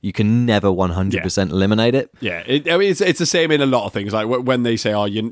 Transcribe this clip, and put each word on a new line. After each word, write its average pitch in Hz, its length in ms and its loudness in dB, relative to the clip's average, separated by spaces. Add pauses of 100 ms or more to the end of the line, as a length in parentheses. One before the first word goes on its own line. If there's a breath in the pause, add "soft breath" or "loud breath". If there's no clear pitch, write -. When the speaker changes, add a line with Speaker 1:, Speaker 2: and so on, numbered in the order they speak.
Speaker 1:
you 101 100 -6
can 117 340 2
never 101 260 2
one 90 200 0
hundred 92 320 -2
percent 95 280 -2
Speaker 2:
Yeah. 82 40 -2
Speaker 1:
eliminate 110 400 2
it. 135 240 -2
Speaker 2:
Yeah, 87 260 -6
it, 147 240 -2
I 170 80 2
mean, 196 140 2
it's, - 100 -2
it's 180 180 0
the 170 60 0
same 160 260 0
in 147 100 2
a 139 40 2
lot 123 200 2
of 101 80 -10
things. 101 200 -4
Like, 110 140 0
wh-, 127 180 0
when 123 180 0
they 117 120 0
say, 107 180 -2
"Oh, 104 120 0
you're, 110 260 -4